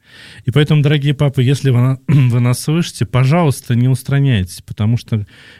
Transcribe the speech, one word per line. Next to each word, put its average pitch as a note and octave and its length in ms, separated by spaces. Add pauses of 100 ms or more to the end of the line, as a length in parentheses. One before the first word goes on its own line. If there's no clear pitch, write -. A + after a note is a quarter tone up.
(440)
И - 60
поэтому, D3 320
дорогие D3 320
папы, C3+ 280
если C3+ 280
вы B2 100
на-, C3 220
<clears throat> - 60
вы B2+ 320
нас B2 200
слышите, D#3+ 460
пожалуйста, C3 680
не B2 140
устраняйтесь, C3 760
потому A2 360
что G#2+ 280 (340)